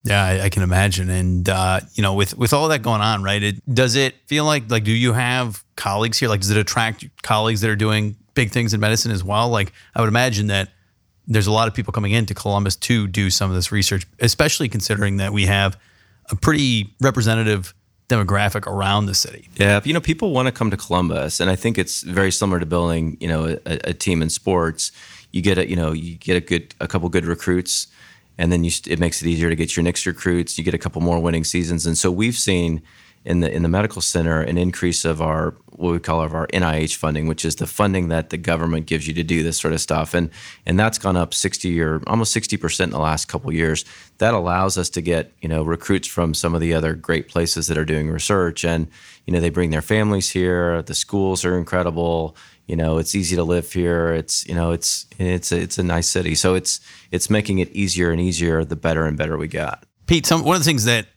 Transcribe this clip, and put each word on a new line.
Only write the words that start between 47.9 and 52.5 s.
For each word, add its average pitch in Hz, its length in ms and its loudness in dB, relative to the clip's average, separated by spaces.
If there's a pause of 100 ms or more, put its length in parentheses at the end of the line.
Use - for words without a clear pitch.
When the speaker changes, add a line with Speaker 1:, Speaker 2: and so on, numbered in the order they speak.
Speaker 2:
research. 85 540 -2
And, 80 240 0 (380)
you 90 80 -2
know, 85 60 2
they 85 100 2
bring 85 200 0
their 78 120 0
families 104 480 0
here. 87 520 0
The - 120 -10
schools 95 500 -2
are 90 140 2
incredible. 85 760 -2 (300)